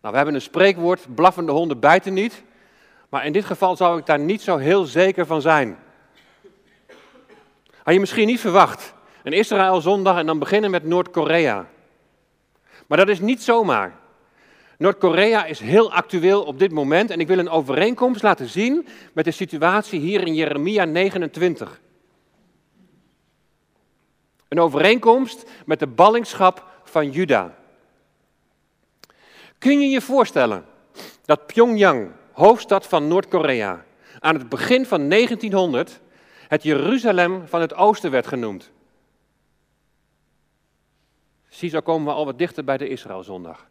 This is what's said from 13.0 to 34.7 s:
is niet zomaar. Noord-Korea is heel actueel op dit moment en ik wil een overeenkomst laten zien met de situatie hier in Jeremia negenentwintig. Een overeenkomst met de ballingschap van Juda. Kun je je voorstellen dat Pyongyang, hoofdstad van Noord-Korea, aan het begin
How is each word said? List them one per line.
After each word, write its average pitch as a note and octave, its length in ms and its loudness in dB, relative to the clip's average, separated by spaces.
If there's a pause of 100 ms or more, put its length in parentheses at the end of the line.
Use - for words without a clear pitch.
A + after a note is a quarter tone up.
is G3+ 100 0
niet A3+ 240 -2
zomaar. D3+ 560 0 (760)
Noord-Korea F#3+ 680 2
is D#3 140 -12
heel E3+ 340 2
actueel F3+ 500 0
op C3+ 160 -10
dit F#3+ 120 2
moment D#3 380 0
en E3+ 100 -6
ik D#3+ 80 -2
wil F#3 100 2
een F3 120 -2
overeenkomst F3+ 760 -2
laten F3 240 0
zien B3 400 -2 (260)
met D#3 120 -2
de E3 60 -2
situatie F3+ 680 -2
hier F#3 280 -2
in D#3+ 80 -4
Jeremia D#3+ 480 -2
negenentwintig. E3+ 960 -4 (2750)
Een D3 120 -2
overeenkomst A3 880 2 (160)
met D3+ 140 -2
de D3+ 80 -4
ballingschap F#3+ 760 2 (180)
van D3+ 280 -2
Juda. C3 440 -2 (2000)
Kun C#4+ 240 2
je C#4 60 2
je C4+ 140 0
voorstellen C3+ 640 0 (600)
dat - 200 0
Pyongyang, G3 680 2 (200)
hoofdstad G3+ 560 2
van D3+ 200 0
Noord-Korea, C#3 800 -2 (340)
aan D#3+ 160 0
het B2+ 140 -10
begin B3 360 0